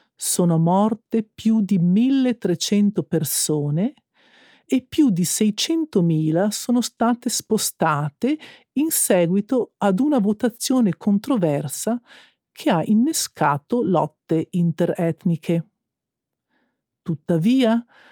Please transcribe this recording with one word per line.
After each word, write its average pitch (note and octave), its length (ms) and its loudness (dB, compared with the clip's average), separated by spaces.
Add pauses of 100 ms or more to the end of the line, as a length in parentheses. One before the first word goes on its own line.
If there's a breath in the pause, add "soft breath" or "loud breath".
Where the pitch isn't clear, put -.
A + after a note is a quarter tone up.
(140 soft breath)
sono F3 440 0
morte G#3+ 680 0
più A3 360 -2
di G3 180 0
milletrecento G#3 1200 0
persone D#3 920 -2 (760 soft breath)
e B3+ 160 0
più D4+ 220 2
di F3+ 160 0
seicentomila F#3+ 1300 0
sono A#3+ 320 -2
state A#3 480 -2
spostate F#3 1080 -2 (340 loud breath)
in D#4 180 0
seguito G3+ 880 0
ad G3 200 0
una C#4+ 200 2
votazione G#3+ 760 0
controversa G3+ 1040 -2 (540 soft breath)
che - 180 -4
ha E3+ 140 2
innescato A3 1000 0
lotte D#3+ 680 -2
interetniche. E3+ 1200 -2 (1300)
Tuttavia, A3 840 0 (300 soft breath)